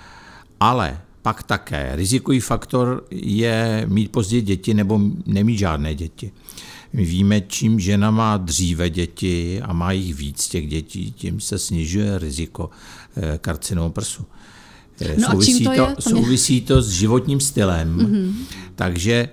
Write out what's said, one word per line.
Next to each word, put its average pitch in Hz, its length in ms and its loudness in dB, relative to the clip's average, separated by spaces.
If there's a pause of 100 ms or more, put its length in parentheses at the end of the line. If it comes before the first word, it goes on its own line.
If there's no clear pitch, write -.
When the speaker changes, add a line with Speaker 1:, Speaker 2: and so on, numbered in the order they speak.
(600)
Speaker 1:
Ale 101 420 2 (200)
pak - 220 -2
také 73 520 -4
rizikový 120 440 2
faktor 123 720 -2
je 110 800 0
mít 101 220 2
později 117 300 0
děti 101 320 0
nebo 104 260 2 (260)
nemít 104 320 2
žádné 78 380 0
děti. 82 360 -10 (600)
My 110 120 2
víme, 101 360 4
čím 110 380 2
žena 101 320 2
má 110 260 2
dříve 87 520 0
děti 87 720 -2
a - 120 -4
má 87 180 0
jich 92 240 -2
víc 71 320 -6
těch 78 200 -4
dětí, 80 440 -6
tím 90 280 -6
se 104 200 -4
snižuje 95 600 -2
riziko, 80 500 -6 (480)
eh, 80 240 -2
karcinomu 82 500 -4
prsu. - 340 -8 (760)
Eh, 78 160 -4
Speaker 2:
No 233 100 2
a - 40 2
čím - 0 -
Speaker 1:
souvisí 247 320 4
Speaker 2:
to - 60 4
Speaker 1:
to, 262 60 2
Speaker 2:
je? 262 280 4
To - 80 0
mě 226 100 4
Speaker 1:
souvisí 123 400 2
to 131 200 4
s 113 80 -2
životním 120 500 2
stylem. 85 560 0
Speaker 2:
Mhm. 202 400 2 (400)
Speaker 1:
Takže 92 580 0